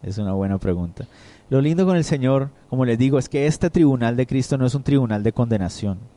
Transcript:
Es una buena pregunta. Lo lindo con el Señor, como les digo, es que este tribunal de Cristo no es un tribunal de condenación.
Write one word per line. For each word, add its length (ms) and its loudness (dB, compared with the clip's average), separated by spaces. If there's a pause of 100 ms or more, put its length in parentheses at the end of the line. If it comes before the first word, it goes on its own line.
Es 160 -8
una 140 -4
buena 260 0
pregunta. 480 -4 (440)
Lo 100 2
lindo 260 2
con 120 2
el 80 0
Señor, 440 0 (200)
como 160 0
les 120 0
digo, 220 4
es 80 -6
que 180 -2
este 240 0
tribunal 460 2
de 100 0
Cristo 320 -2
no 80 2
es 80 0
un 100 -4
tribunal 400 2
de 100 0
condenación. 640 -2 (180)